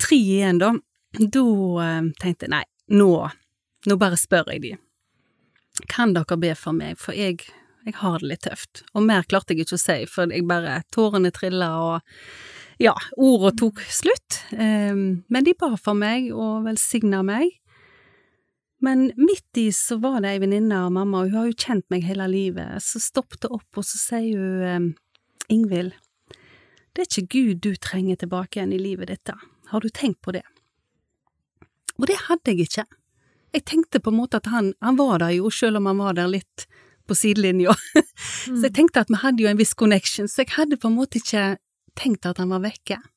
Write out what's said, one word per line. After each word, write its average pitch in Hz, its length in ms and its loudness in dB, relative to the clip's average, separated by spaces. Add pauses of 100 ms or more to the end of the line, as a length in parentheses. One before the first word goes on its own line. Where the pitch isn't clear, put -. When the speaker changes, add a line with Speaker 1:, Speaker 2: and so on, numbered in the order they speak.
Speaker 1:
tre 285 160 6
igjen 190 400 4
da, 208 100 4 (460)
da, 220 280 4 (420)
eh, 165 240 -2 (100)
tenkte 180 240 -4
jeg, - 80 -4
"Nei, 151 100 -2 (300)
nå, 202 160 8 (800)
nå 202 80 2
bare 180 240 2
spør - 320 0
jeg 151 140 -8
de. - 80 -12 (1120)
Kan 226 240 0
dere 170 240 -2
be 165 160 -2
for 160 240 -6
meg, 156 240 -10
for - 160 -10
jeg, 190 240 -4 (480)
jeg - 80 -10
har 175 240 -4
det 139 140 -6
litt - 100 -10
tøft." - 380 -12 (100)
Og 214 160 2
mer 175 160 2
klarte 190 320 -2
jeg 160 80 -2
ikke 175 160 -6
å - 0 -
si, 156 240 -2
for 175 240 -2
jeg 170 160 -4
bare, 170 380 -4 (100)
tårene 202 400 2
trillet, 180 400 -4
og 165 320 -4 (760)
ja, 226 140 4 (260)
ordet 226 400 6
tok 220 160 0 (160)
slutt. - 460 0 (180)
Ehm, 202 720 0
men 254 160 2
de 349 80 4
ba 285 240 -2
for - 160 -2
meg 226 400 0
og 220 320 -4
velsignet 220 640 0
meg. 262 240 0 (1300)
Men 262 300 2 (100)
midt 359 400 2
i 220 60 4 (100)
så 233 240 -2
var 254 220 0
det 196 80 -2
ei 196 100 -2
venninne 202 460 2
av - 20 0
mamma, 190 320 0
og 190 80 0
hun 214 80 0
har 233 140 0
jo 226 100 -8
kjent 208 320 -2
meg 175 140 -2
hele 190 180 -4
livet, 190 560 -4
så - 160 -6
stoppet - 480 -6
opp, 233 220 -8 (100)
og 202 80 -6
så - 160 -6
sier 226 400 -2
hun, 185 240 -2
ehm, 175 220 -2 (680)
"Ingvild, 185 400 0 (1000)
det 359 100 -2
er - 60 -8
ikke 180 160 -4 (100)
Gud 208 240 0
du 208 160 -2
trenger 185 400 -4
tilbake 180 400 -8
igjen 190 160 -4
i 185 80 -4
livet 185 320 -8
ditt - 160 -14
da. - 80 -10 (320)
Har 220 160 -4
du 220 80 -4
tenkt - 320 -4
på 185 80 -8
det?" 185 100 -8 (1600)
Og 269 80 0
det 403 160 0
hadde 330 300 0
jeg 175 100 2
ikke. - 220 -6 (680)
Jeg 311 160 -2
tenkte 320 320 2
på - 80 -2
en 220 80 2
måte 233 240 0
at - 80 -8
han, 214 320 0
han 254 160 2
var 254 240 4
der 170 160 0
jo, 208 160 0
selv 220 240 0
om 202 80 0
han 196 160 0
var 190 160 -2
der 180 160 0
litt - 320 -8 (400)
på - 80 -2
sidelinja. 190 600 4 (380)
<laughs> - 340 -10
Så 247 160 0
jeg 262 80 2
Speaker 2:
Mm. 196 80 -6
Speaker 1:
tenkte 311 260 6
at - 80 0
vi 196 80 0
hadde 247 220 2
jo 208 100 4
en 208 80 2
viss - 160 2
connection, 208 500 2
så - 140 -2
jeg - 160 -2
hadde 302 240 2
på 226 80 0
en 226 80 2
måte 247 240 -2
ikke 202 360 0 (420)
tenkt - 260 -2
at 175 140 -4
han 185 100 -2
var 185 140 -2
vekke. 208 320 -6 (220)